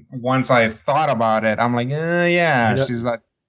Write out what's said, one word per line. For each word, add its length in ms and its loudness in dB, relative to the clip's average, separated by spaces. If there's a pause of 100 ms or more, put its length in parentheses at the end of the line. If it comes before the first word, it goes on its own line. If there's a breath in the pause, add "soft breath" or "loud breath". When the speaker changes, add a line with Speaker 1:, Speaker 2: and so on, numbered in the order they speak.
(100)
Speaker 1:
Once 400 -2
I 180 4
thought 420 -2
about 340 0
it, 140 0
I'm 160 0
like, 140 -2
"Uh, 380 0
yeah, 480 2
Speaker 2:
Yeah. 100 0
Speaker 1:
she's 180 -4
that, 200 -4 (260)